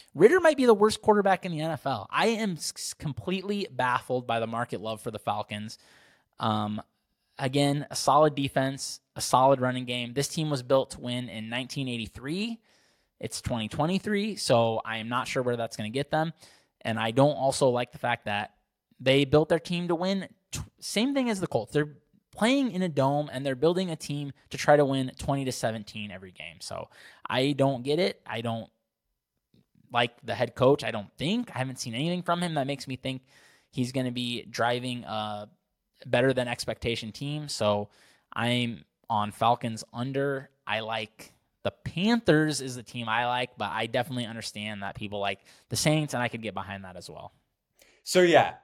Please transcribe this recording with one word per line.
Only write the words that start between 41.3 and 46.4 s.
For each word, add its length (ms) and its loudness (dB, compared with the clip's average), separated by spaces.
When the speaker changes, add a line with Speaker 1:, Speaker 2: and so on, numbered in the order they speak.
Speaker 1:
the 80 -2
Panthers 880 2
is 160 -8
the 60 -12
team 260 -8
I 180 2
like, 300 -2
but 120 -4
I 180 -4
definitely 380 -2
understand 560 -10
that 140 -8
people 240 -8
like 220 -2
the 80 -6
Saints, 380 2
and 100 -2
I 60 -2
could 120 -10